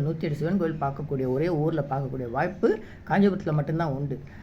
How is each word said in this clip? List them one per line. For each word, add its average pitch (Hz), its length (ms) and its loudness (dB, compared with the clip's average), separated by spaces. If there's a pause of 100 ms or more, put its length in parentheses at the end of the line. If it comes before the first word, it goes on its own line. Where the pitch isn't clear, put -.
நூத்தி 165 200 -2
எட்டு 147 140 -2
சிவன் 180 200 2
கோயில் 160 240 0
பார்க்கக்கூடிய, 139 500 -2
ஒரே 151 120 2 (160)
ஊர்ல 156 280 2
பார்க்கக்கூடிய 135 360 -4 (100)
வாய்ப்பு 190 320 2 (400)
காஞ்சிபுரத்துல 185 500 4
மட்டும்தான் 156 400 0
உண்டு. 139 180 -4 (240)